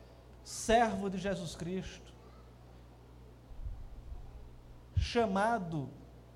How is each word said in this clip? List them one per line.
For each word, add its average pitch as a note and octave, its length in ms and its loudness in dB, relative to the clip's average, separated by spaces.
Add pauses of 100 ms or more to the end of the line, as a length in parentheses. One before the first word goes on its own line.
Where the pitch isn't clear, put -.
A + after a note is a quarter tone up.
(420)
servo G#3+ 680 4
de F#3+ 80 -2
Jesus F3+ 380 -2
Cristo, - 580 -6 (2750)
chamado G3 920 4 (480)